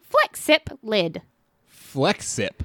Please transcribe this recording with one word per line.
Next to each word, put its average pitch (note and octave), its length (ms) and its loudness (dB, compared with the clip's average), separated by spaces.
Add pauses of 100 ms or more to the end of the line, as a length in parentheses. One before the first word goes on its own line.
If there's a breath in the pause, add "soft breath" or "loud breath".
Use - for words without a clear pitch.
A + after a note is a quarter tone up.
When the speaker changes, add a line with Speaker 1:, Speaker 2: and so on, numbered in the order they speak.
Speaker 1:
flex - 380 0
sip - 300 2 (120)
lid. F3+ 380 0 (460)
Speaker 2:
Flex - 600 -2
sip? - 380 -6